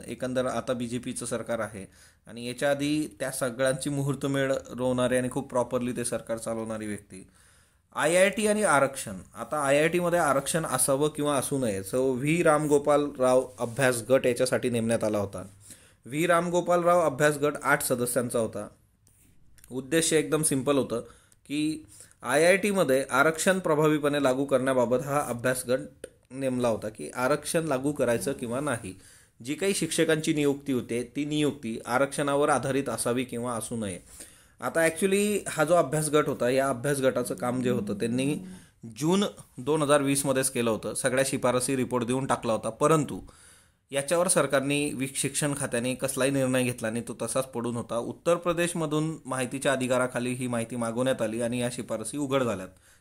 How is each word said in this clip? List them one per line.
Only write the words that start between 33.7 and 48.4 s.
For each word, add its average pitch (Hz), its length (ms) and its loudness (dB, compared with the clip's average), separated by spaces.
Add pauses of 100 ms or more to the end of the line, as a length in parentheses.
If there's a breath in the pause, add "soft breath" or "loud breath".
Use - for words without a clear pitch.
नये. 101 540 -10 (320 loud breath)
आता 160 240 0
actually 196 520 0 (100)
हा 160 160 0
जो 160 120 4
अभ्यास 151 340 2
गट 147 180 4
होता, 123 220 0
या 135 200 2
अभ्यास 135 300 -2
गटाचं 127 360 0
काम 123 260 -2
जे 123 80 0
होतं, 120 240 0
त्यांनी 123 420 0 (640 loud breath)
जून 175 240 2 (340)
दोन 147 240 0
हजार 143 200 4
वीसमध्येच 135 480 2
केलं 120 200 0
होतं. - 240 -2
सगळ्या 131 340 0
शिफारसी 123 480 0
रिपोर्ट 123 300 0
देऊन 131 200 -2
टाकला 120 280 0
होता, 110 160 -2
परंतु 151 520 2 (680 loud breath)
याच्यावर 170 360 2
सरकारने 143 680 2
वि-, 127 220 -4
शिक्षण 147 420 -2
खात्याने 123 380 -2
कसलाही 131 360 0
निर्णय 131 320 2
घेतला 123 260 -2
नाही, 117 180 -4
तो 117 140 -10
तसाच 131 240 -2
पडून 117 300 -4
होता. 113 220 -4
उत्तर 120 380 0
प्रदेशमधून 165 920 -2